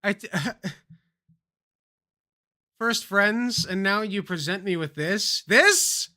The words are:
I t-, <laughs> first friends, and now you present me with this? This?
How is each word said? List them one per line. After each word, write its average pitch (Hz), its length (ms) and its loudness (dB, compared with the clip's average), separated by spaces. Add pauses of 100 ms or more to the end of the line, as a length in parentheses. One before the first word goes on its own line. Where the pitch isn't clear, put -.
I 202 100 -2
t-, - 180 -8
<laughs> - 60 -8 (2500)
first 226 260 -2
friends, 208 600 0
and 185 180 -4
now 196 200 2
you 202 200 -4
present 180 420 -6
me 190 120 0
with 160 180 -4
this? 180 520 -2
This? 311 720 4